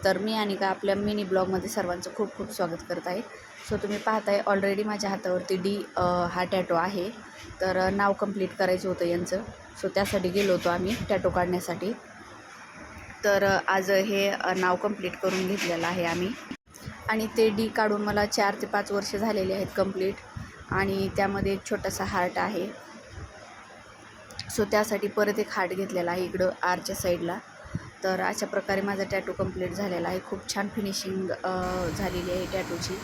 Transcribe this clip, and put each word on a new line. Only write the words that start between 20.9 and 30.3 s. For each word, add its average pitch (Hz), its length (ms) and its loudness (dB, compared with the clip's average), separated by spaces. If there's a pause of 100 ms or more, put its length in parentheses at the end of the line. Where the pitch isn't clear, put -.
त्यामध्ये 196 360 2
एक 196 160 -4
छोटासा 190 340 -2
हार्ट 185 340 2
आहे. 185 500 -2 (1700)
So 214 60 2
त्यासाठी 208 440 2
परत 208 320 2
एक 202 100 0
हार्ट 185 220 0
घेतलेला 185 400 0
आहे 180 140 0
इकडं 185 240 2 (120)
आरच्या 180 340 0
साईडला. 175 420 0 (680)
तर 185 180 2
अशा 196 240 0
प्रकारे 196 360 0
माझा 196 300 0
टॅटू 185 200 -2
कम्प्लीट 185 400 -2
झालेला 175 360 -2
आहे. 185 120 -2
खूप - 340 -8